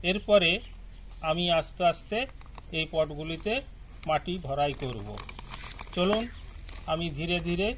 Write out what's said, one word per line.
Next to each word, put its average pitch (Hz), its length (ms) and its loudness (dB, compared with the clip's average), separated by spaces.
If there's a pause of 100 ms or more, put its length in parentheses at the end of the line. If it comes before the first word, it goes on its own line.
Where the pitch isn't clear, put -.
এরপরে 190 480 6 (680)
আমি 165 300 2
আস্তে 165 340 2
আস্তে 170 340 2 (540)
এই 160 200 0
পটগুলিতে 160 600 0 (540)
মাটি 156 320 0
ভরাই 143 360 2
করব। 117 340 -6 (880)
চলুন, 208 300 4 (640)
আমি 160 240 0
ধীরে 165 300 0
ধীরে 175 380 2